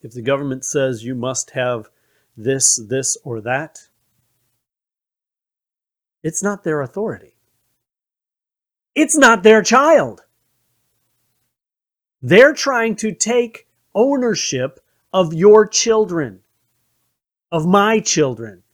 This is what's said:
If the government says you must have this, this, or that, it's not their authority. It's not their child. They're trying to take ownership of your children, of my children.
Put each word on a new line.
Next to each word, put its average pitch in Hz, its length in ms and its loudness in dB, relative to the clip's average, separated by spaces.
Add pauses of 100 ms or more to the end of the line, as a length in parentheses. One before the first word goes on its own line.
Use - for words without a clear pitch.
If 117 120 -18
the 123 80 -14
government 135 420 -4
says 131 400 -4
you 127 120 -8
must 127 360 -8
have 123 380 -6 (480)
this, 131 400 -2
this, 123 480 -6
or 113 160 -10
that, 131 480 -8 (2250)
it's 160 180 -6
not 202 220 -6
their 156 180 -4
authority. 165 540 -10 (1600)
It's 302 220 0
not 233 260 4
their 220 180 8
child. 240 640 2 (2000)
They're 202 320 6
trying 226 440 -2
to 214 160 -6
take 240 540 -4 (260)
ownership 226 880 -2 (320)
of 180 220 0
your 208 340 6
children, 175 720 -2 (1120)
of 160 140 -2
my 202 340 2
children. 117 640 -4 (100)